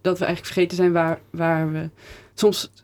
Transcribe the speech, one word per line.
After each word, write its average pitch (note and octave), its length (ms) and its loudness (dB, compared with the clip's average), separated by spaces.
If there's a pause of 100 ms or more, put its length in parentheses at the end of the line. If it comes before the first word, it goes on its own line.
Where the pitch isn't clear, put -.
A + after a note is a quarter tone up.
dat F3+ 180 0
we F3+ 60 -4
eigenlijk - 300 -6
vergeten F3+ 220 0
zijn F3+ 160 4
waar, E3 280 0 (100)
waar E3 420 0
we, D#3 160 -6 (460)
soms, - 380 0 (120)